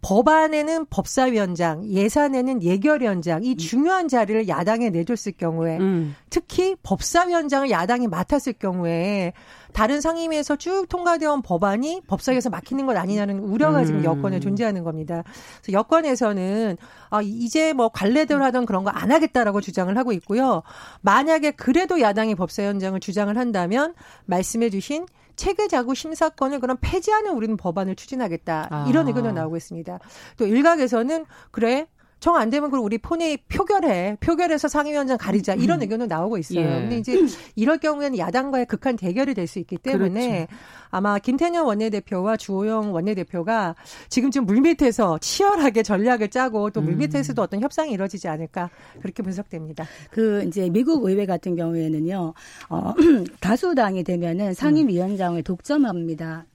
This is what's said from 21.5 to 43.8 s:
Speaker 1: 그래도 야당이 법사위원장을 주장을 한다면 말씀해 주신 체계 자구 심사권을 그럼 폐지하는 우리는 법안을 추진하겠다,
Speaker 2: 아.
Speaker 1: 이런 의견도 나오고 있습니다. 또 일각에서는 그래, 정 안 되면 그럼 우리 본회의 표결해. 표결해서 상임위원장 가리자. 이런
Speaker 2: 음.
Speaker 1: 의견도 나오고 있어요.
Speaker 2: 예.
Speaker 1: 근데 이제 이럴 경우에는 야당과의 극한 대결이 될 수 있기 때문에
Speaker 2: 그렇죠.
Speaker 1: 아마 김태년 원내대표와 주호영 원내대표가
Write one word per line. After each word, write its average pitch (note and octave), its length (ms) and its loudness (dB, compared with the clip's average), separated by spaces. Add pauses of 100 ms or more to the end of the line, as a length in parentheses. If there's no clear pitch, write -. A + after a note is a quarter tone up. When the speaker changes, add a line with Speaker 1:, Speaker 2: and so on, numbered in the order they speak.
Speaker 1:
그래도 E4 500 2
야당이 G#3+ 340 2
법사위원장을 F#3+ 640 -4
주장을 G3+ 380 -2
한다면 A#3+ 560 0 (320)
말씀해 F#3+ 460 0
주신 C#4+ 340 -4 (320)
체계 G4+ 300 0
자구 C4 280 0
심사권을 D#4 640 -2
그럼 B3+ 220 -2
폐지하는 G#4+ 500 0
우리는 A3 260 -2
법안을 F#3 380 -4
추진하겠다, E3+ 760 -4
Speaker 2:
아. D3 200 -4
Speaker 1:
이런 D4+ 180 4
의견도 A#3 240 -2
나오고 D#3+ 260 -4
있습니다. E3 400 -10 (400)
또 A3+ 80 0
일각에서는 C4+ 800 2 (260)
그래, A#3+ 360 0 (340)
정 E4+ 160 4
안 A3+ 120 2
되면 D4 220 0
그럼 B3 140 0
우리 G#3+ 120 -2
본회의 E4 400 -2 (120)
표결해. A#3+ 720 0
표결해서 D#4+ 480 0
상임위원장 C#4+ 480 0
가리자. G3+ 380 0
이런 - 240 2
Speaker 2:
음. - 20 -2
Speaker 1:
의견도 A3+ 240 -4
나오고 F#3+ 320 -2
있어요. E3+ 240 -2
Speaker 2:
예. D#3+ 40 2 (160)
Speaker 1:
근데 A#3 160 -2
이제 B3 220 0 (360)
이럴 C4+ 220 2
경우에는 C#4+ 400 -2
야당과의 B3+ 500 0
극한 A#3+ 280 -2
대결이 A3+ 380 -2
될 G3 80 -4 (100)
수 - 80 -8
있기 E3+ 200 -8
때문에 G#3 680 0
Speaker 2:
그렇죠. - 60 -18 (380)
Speaker 1:
아마 G3+ 280 0
김태년 E4 460 0
원내대표와 G#3 720 -2
주호영 G#3 560 -2
원내대표가 F#3 840 -2 (320)